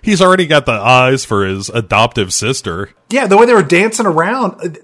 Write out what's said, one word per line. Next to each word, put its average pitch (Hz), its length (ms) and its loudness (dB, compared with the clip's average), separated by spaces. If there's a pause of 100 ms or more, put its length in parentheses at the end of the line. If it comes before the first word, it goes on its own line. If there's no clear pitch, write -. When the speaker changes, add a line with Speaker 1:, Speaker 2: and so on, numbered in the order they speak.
Speaker 1:
He's 196 200 0
already 185 240 4
got 147 200 0
the 123 60 -2
eyes 127 520 0
for 101 220 -2
his 98 240 -6
adoptive 110 640 -2
sister. 101 560 -6 (200)
Speaker 2:
Yeah, 254 160 -2
the 196 100 4
way 226 100 6
they 240 80 2
were 208 80 4
dancing 202 440 0
around, 180 760 -4